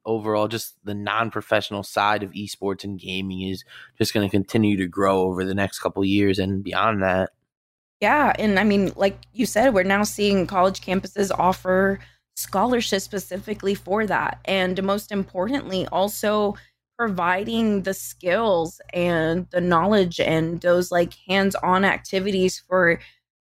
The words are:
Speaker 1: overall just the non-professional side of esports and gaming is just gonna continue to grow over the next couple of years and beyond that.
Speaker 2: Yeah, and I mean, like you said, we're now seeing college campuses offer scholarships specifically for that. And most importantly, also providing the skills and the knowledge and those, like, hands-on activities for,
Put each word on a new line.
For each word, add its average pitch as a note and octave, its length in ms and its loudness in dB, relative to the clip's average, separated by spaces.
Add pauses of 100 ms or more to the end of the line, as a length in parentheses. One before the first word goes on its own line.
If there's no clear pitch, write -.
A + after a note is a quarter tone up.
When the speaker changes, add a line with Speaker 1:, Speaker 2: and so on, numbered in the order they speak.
Speaker 1:
overall G#2+ 420 0
just A2 280 -8 (100)
the G#2 80 -6
non-professional G#2 920 -2
side G#2 400 0
of F#2+ 80 -10
esports G2 520 -6
and G2+ 160 -10
gaming F#2+ 420 -6
is F#2+ 220 -6 (340)
just - 160 -2
gonna G2+ 160 0
continue G#2 480 0
to F#2 100 -2
grow G2 360 2
over F#2 200 0
the F#2+ 120 -4
next G2 240 -4
couple G2 240 -2
of G2 40 2
years G2+ 320 2
and G2 240 -2
beyond G2 380 -2
that. F#2 300 0 (680)
Speaker 2:
Yeah, A#3+ 400 2
and G3+ 200 2
I G3+ 40 2
mean, G3+ 320 2
like G3 240 0 (140)
you A3 120 -2
said, A#3 280 2
we're F#3 100 4
now G3 200 2
seeing G3+ 440 2
college F#3+ 340 2
campuses F#3+ 560 -2
offer F#3 640 2 (360)
scholarships A3 680 -2
specifically G3+ 720 -6
for G#3 320 -2
that. D3+ 380 -2
And F#3 360 0
most G3+ 300 -2
importantly, F#3+ 760 -4
also G#3 680 0 (420)
providing G#3 840 0
the F#3+ 100 -2
skills F3+ 880 0 (120)
and E3+ 580 0
the F3+ 100 0
knowledge F3+ 580 4
and D#3+ 420 0
those, F3 300 2
like, F3 220 2 (140)
hands-on F#3+ 560 2
activities F#3+ 840 0
for, F3 320 4 (480)